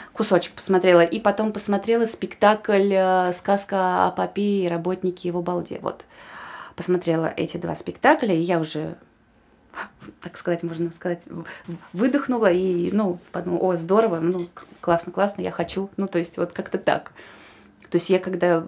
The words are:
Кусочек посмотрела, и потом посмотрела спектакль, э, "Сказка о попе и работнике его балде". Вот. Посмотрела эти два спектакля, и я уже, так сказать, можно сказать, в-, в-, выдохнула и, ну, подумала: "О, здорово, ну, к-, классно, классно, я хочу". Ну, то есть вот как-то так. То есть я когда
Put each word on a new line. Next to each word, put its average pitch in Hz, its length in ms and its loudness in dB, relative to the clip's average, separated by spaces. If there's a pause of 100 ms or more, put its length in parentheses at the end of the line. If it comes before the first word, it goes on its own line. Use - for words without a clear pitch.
(120)
Кусочек 190 420 0
посмотрела, 180 520 6
и 170 160 -2
потом 214 320 0
посмотрела 208 520 0
спектакль, 208 880 2
э, 185 380 4
"Сказка 185 760 2
о 180 40 0
попе 196 540 0
и - 20 0
работнике 180 600 -2
его 175 120 -2
балде". 175 400 -4
Вот. - 220 -6 (720)
Посмотрела 170 640 0
эти - 200 -4
два 170 180 -6
спектакля, 254 600 2
и 160 60 2
я 175 180 0
уже, 160 360 -6 (1300)
так - 160 -14
сказать, 170 240 -4
можно 170 300 -4
сказать, 175 340 -8
в-, 165 200 -14 (220)
в-, 170 100 -10 (160)
выдохнула 247 580 2
и, 180 400 0
ну, 196 260 0 (140)
подумала: 175 280 -4 (140)
"О, - 20 0
здорово, 175 440 2
ну, 175 340 -2
к-, - 120 -20 (160)
классно, 170 300 0
классно, 196 300 -2
я 180 100 -4
хочу". 190 460 -6
Ну, 196 100 -2
то 175 120 -2
есть 170 180 -6
вот 175 140 -4
как-то - 260 -6
так. - 360 0 (760)
То - 80 0
есть 170 140 -2
я 185 80 6
когда 175 480 0